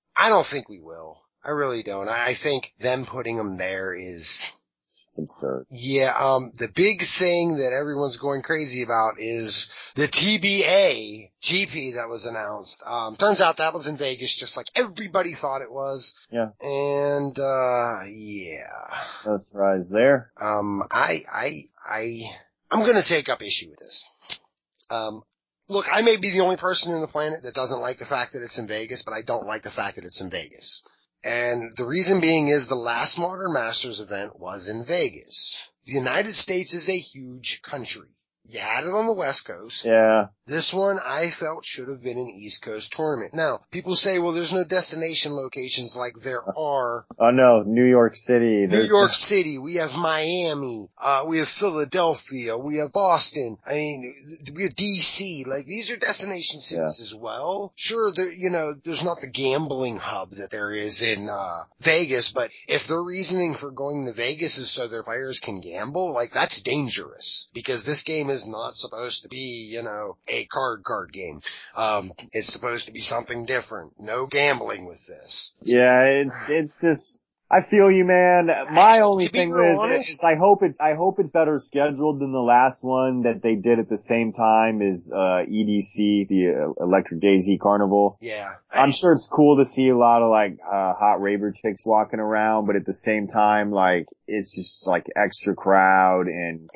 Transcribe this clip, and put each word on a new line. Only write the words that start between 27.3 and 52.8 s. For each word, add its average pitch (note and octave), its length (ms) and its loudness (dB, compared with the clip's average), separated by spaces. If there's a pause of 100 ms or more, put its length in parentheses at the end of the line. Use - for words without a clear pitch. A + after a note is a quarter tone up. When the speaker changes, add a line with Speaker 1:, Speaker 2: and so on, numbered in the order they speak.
Speaker 1:
that B2 120 -12
doesn't C3 260 -4
like B2 180 -8
the A#2+ 60 -14
fact B2 280 -4
that B2 100 -12
it's A#2+ 160 -8
in A2 80 -8
Vegas, A2 360 -8
but A2 100 -10
I A2 100 -8
don't A2+ 240 -6
like G#2+ 160 -8
the G#2 80 -14
fact G2+ 240 -8
that F2+ 100 -16
it's F2+ 160 -12
in F#2 80 -10
Vegas. - 540 -8 (400)
And A#2+ 540 -4
the B2+ 80 -4
reason F3+ 340 2
being D#3+ 280 4
is D3 200 2
the C3+ 80 -4
last A#2+ 440 0
Modern F#3 340 -4
Masters A#2 460 -2
event G2+ 400 -10
was F#2+ 280 -10
in A2+ 200 -8
Vegas. - 720 -4 (240)
The B2 80 -10
United C#3 400 -2
States - 400 4
is F3 160 2
a F#3 80 2
huge B2+ 640 -10
country. A2 460 -10 (420)
You A2+ 100 -12
had A2+ 260 -4
it F3 40 -6
on G#3+ 160 -2
the A3+ 80 -2
West D#3+ 320 -2
Coast. G#2+ 400 -12
Speaker 2:
Yeah. A2 400 6 (220)
Speaker 1:
This D#3 260 0
one G3 280 0
I D3+ 280 -2
felt D#3+ 340 -8
should B2+ 240 -8
have C3 160 -12
been A#2+ 140 -8
an B2 180 -8
East G#2+ 280 -6
Coast A2 280 -12
tournament. C#3 420 -6
Now, D3+ 280 -2 (100)
people F3 240 -6
say, F#3 240 2
"Well, E3+ 140 -2
there's E3 180 -4
no F3+ 140 -2
destination D#3+ 680 0
locations," B2+ 640 -6
like B2 240 -8
there B2 240 -8 (140)
are. C3 480 -4 (120)
Speaker 2:
Oh A2+ 120 6
no, B2 360 8
New A2+ 200 2
York B2 320 6
City. A#2 480 2
Speaker 1:
New - 20 0
Speaker 2:
There's G#3+ 220 2
Speaker 1:
York G3+ 220 6
Speaker 2:
no - 20 4
Speaker 1:
City. E3 460 4
We D#3+ 160 -8
have D#3 180 -2
Miami. D#3 1040 -2
Uh, C#3 300 0
we D#3+ 100 -2
have D3+ 100 0
Philadelphia. D3+ 1120 -4
We D3+ 200 -6
have D3 140 -4